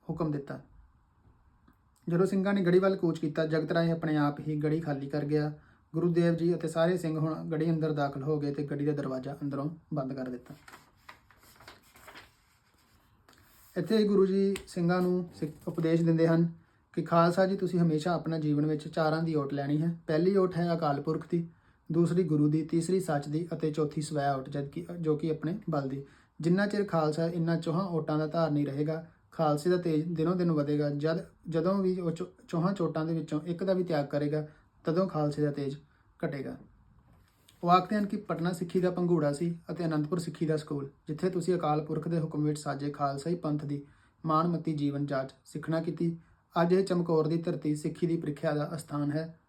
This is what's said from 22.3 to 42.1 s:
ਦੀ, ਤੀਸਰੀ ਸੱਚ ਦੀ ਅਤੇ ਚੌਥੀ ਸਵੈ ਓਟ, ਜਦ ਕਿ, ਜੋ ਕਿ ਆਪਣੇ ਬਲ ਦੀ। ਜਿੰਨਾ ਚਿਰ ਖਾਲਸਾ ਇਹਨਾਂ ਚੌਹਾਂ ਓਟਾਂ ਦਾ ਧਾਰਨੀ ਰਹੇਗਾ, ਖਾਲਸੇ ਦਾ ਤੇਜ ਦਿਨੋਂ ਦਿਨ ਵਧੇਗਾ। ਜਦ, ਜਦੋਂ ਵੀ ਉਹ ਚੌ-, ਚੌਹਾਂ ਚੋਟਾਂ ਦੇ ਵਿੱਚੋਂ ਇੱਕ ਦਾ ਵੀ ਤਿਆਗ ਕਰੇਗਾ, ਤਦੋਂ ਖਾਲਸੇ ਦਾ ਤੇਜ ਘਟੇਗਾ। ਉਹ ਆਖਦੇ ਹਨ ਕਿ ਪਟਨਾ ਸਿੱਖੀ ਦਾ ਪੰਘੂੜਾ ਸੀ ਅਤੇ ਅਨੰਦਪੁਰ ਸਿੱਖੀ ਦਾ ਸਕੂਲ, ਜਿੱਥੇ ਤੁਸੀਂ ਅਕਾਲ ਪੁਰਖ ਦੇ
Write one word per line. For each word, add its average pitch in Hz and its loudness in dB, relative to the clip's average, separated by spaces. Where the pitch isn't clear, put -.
ਦੀ, 156 2
ਤੀਸਰੀ 170 0
ਸੱਚ 151 -2
ਦੀ 165 -4
ਅਤੇ 156 -2
ਚੌਥੀ 151 -2
ਸਵੈ 143 0
ਓਟ, 135 -8
ਜਦ 143 -6
ਕਿ, 170 -10
ਜੋ 156 2
ਕਿ 160 -2
ਆਪਣੇ 156 -4
ਬਲ 139 -2
ਦੀ। 139 -6
ਜਿੰਨਾ 180 4
ਚਿਰ 208 0
ਖਾਲਸਾ 160 0
ਇਹਨਾਂ 165 0
ਚੌਹਾਂ 170 -2
ਓਟਾਂ 156 -2
ਦਾ 156 0
ਧਾਰਨੀ 156 0
ਰਹੇਗਾ, 151 -4
ਖਾਲਸੇ 151 2
ਦਾ 180 4
ਤੇਜ 170 0
ਦਿਨੋਂ 165 0
ਦਿਨ 175 2
ਵਧੇਗਾ। 147 0
ਜਦ, 147 0
ਜਦੋਂ 165 0
ਵੀ 185 0
ਉਹ 175 -2
ਚੌ-, - -8
ਚੌਹਾਂ 175 0
ਚੋਟਾਂ 160 -2
ਦੇ 165 -2
ਵਿੱਚੋਂ 156 -4
ਇੱਕ 175 -6
ਦਾ 185 0
ਵੀ 185 0
ਤਿਆਗ 151 0
ਕਰੇਗਾ, 151 -2
ਤਦੋਂ 180 2
ਖਾਲਸੇ 151 -2
ਦਾ 147 2
ਤੇਜ 143 -4
ਘਟੇਗਾ। 131 -8
ਉਹ 170 4
ਆਖਦੇ 180 6
ਹਨ 208 0
ਕਿ 208 -4
ਪਟਨਾ 170 -2
ਸਿੱਖੀ 180 0
ਦਾ 180 2
ਪੰਘੂੜਾ 170 2
ਸੀ 170 -2
ਅਤੇ 170 -4
ਅਨੰਦਪੁਰ 156 0
ਸਿੱਖੀ 165 -4
ਦਾ 156 2
ਸਕੂਲ, 143 -6
ਜਿੱਥੇ 160 -2
ਤੁਸੀਂ 180 0
ਅਕਾਲ 156 0
ਪੁਰਖ 156 -4
ਦੇ 170 0